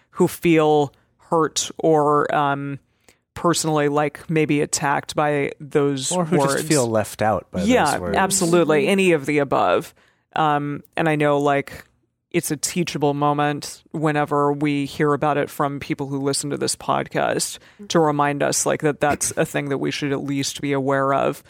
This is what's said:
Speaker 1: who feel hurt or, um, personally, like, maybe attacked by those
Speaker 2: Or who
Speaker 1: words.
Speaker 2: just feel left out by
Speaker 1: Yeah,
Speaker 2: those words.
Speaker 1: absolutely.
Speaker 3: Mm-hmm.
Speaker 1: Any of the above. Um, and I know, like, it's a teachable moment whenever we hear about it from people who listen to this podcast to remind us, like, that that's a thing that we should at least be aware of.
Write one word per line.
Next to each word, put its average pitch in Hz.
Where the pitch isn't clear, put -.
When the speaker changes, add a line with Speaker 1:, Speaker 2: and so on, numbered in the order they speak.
Speaker 1:
who 175
feel 151
hurt 160
or, 147
um, 139
personally, 156
like, 147
maybe 151
attacked 147
by 147
those 143
Speaker 2:
Or 180
who 165
Speaker 1:
words. 139
Speaker 2:
just 131
feel 143
left 110
out 107
by -
Speaker 1:
Yeah, 208
Speaker 2:
those -
words. -
Speaker 1:
absolutely. 170
Speaker 3:
Mm-hmm. 160
Speaker 1:
Any 190
of 143
the 147
above. 123
Um, 147
and 165
I 151
know, 147
like, 143
it's 170
a 151
teachable 147
moment 147
whenever 147
we 143
hear 147
about 147
it 143
from 143
people 147
who 139
listen 139
to 135
this 131
podcast -
to 175
remind 147
us, -
like, 143
that 147
that's -
a 160
thing 143
that 135
we 143
should 139
at 139
least 139
be 143
aware 135
of. 139